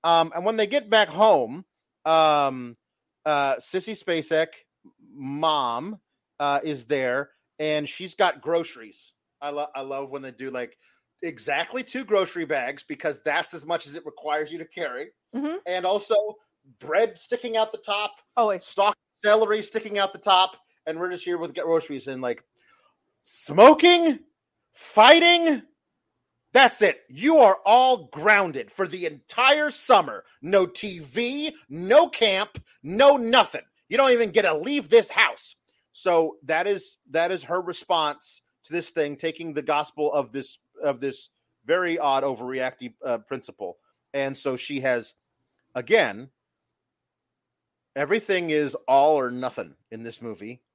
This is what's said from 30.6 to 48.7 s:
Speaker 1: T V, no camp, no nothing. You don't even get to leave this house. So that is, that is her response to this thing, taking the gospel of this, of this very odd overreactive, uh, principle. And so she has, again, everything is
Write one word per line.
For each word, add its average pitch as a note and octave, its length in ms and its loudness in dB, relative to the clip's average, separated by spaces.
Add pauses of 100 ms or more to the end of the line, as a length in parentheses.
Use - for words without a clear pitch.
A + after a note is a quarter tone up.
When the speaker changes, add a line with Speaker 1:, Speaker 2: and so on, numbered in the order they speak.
Speaker 1:
T F#3 320 -12
V, A#3+ 580 -8 (140)
no G3+ 400 2
camp, G3+ 480 -2 (240)
no C4 360 4
nothing. A3+ 440 0 (260)
You G#3+ 100 -4
don't C4+ 160 4
even A3+ 180 0
get G#3 100 2
to E3 140 2
leave A3+ 340 -6
this A3 220 4
house. - 440 0 (360)
So E3 540 0
that D#3+ 200 -2
is, G3+ 320 -6 (140)
that E3 200 -2
is F3+ 120 -8
her F3+ 180 -4
response E3 800 -4 (220)
to - 100 -14
this D#3+ 160 -6
thing, D3 260 -4
taking D#3+ 380 -8
the C#3+ 80 -6
gospel D3 500 -4
of C3 200 -4
this, B2+ 260 -12 (260)
of C#3 160 -4
this C3+ 300 -10 (360)
very E3+ 340 -2
odd C3+ 240 0
overreactive, B2+ 720 -8 (100)
uh, A#2+ 140 -2
principle. G#2+ 580 -12 (380)
And C#3 200 -4
so C3+ 200 -6
she C#3 240 -10
has, B2 340 -4 (640)
again, B2+ 560 -2 (1600)
everything F3 540 -2
is D3+ 260 -2 (120)